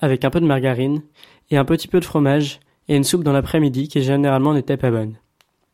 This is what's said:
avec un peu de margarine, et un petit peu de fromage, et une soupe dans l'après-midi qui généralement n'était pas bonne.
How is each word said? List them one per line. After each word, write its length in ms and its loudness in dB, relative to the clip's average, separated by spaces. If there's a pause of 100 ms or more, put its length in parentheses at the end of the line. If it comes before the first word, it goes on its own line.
avec 200 0
un 60 2
peu 100 -2
de 80 2
margarine, 560 0 (480)
et 60 2
un 80 4
petit 240 -2
peu 100 0
de 60 0
fromage, 560 0 (280)
et 60 0
une 100 2
soupe 200 -2
dans 80 2
l'après-midi 560 0
qui 140 0
généralement 500 2
n'était 240 -2
pas 140 0
bonne. 260 -4 (580)